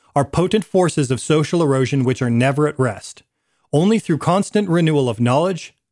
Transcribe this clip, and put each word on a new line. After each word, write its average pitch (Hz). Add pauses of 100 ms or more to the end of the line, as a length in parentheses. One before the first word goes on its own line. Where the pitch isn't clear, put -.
(160)
are 139
potent 185
forces 156
of 123
social 160
erosion 135
which 127
are 123
never 135
at 151
rest. 117 (480)
Only 202
through 160
constant 196
renewal 160
of 110
knowledge, 156 (180)